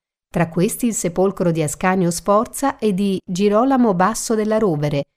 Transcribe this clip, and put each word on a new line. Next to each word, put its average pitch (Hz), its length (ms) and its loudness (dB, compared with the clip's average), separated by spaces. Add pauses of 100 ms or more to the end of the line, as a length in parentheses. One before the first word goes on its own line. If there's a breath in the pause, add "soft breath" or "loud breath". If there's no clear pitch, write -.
(280)
tra 165 220 -2
questi 202 380 -2
il 208 80 -2
sepolcro 185 560 0
di 160 100 -2
Ascanio 185 480 0
Sforza 220 680 -2
e 214 160 0
di 196 280 0
Girolamo 214 680 2
Basso 196 400 0
della 214 240 0
Rovere 147 460 0 (140)